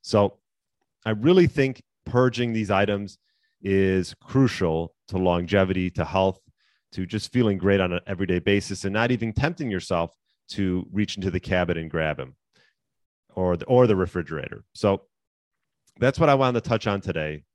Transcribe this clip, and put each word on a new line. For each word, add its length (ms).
So 340
I 40
really 380
think 360
purging 480
these 180
items 460
is 640
crucial 720
to 80
longevity, 760
to 140
health, 340
to 120
just 280
feeling 240
great 240
on 100
an 160
everyday 320
basis 460
and 80
not 180
even 220
tempting 360
yourself 460
to 440
reach 240
into 120
the 120
cabinet 400
and 100
grab 300
'em 160
or 220
the, 80
or 200
the 120
refrigerator. 680
So 280
that's 200
what 100
I 60
wanted 280
to 60
touch 180
on 140
today. 420